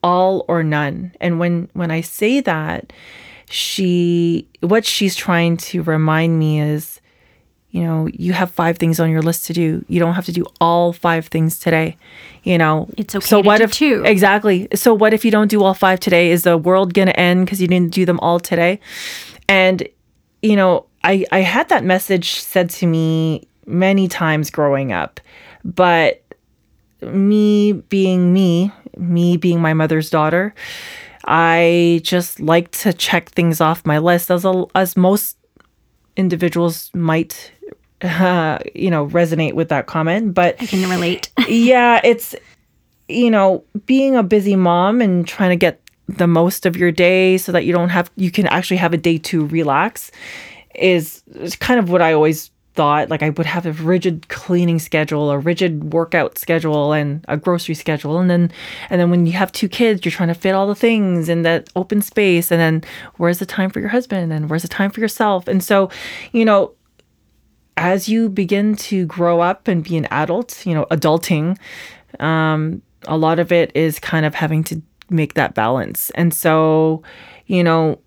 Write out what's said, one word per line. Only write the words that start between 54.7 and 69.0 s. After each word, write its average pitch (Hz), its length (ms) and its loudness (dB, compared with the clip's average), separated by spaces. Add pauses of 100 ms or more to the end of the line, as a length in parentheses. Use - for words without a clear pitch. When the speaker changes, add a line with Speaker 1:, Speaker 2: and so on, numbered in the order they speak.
Speaker 1:
schedule, 151 540 -2
a 143 60 -2
rigid 156 540 -2
workout 165 460 -2
schedule, 151 540 0
and 147 360 -2
a 147 80 -2
grocery 170 380 -2
schedule. 151 460 -4
And 180 100 2
then, 175 220 2 (360)
and 180 120 0
then 175 100 2
when 175 160 2
you 165 60 0
have 185 180 -2
two - 180 -4
kids, 220 360 0
you're 165 80 -2
trying 175 160 -2
to 170 60 -2
fit 190 200 -2
all 196 140 0
the 208 80 -2
things 190 520 0
in 170 140 0
that 165 340 0
open 185 240 -2
space. 185 520 0
And 170 80 2
then 160 240 2 (320)
where's 175 240 0
the 190 60 -6
time 190 220 -2
for 202 120 -6
your 202 80 -6
husband? 202 440 -4
And 151 160 -4
where's 160 140 -2
the 175 60 -10
time 196 220 -2
for 214 100 -10
yourself? 208 480 -2
And 190 140 0
so, 196 280 2 (420)
you 226 120 2
know, 202 280 2 (1040)
as 185 320 -2
you 226 200 0
begin 202 480 -2
to 190 300 -4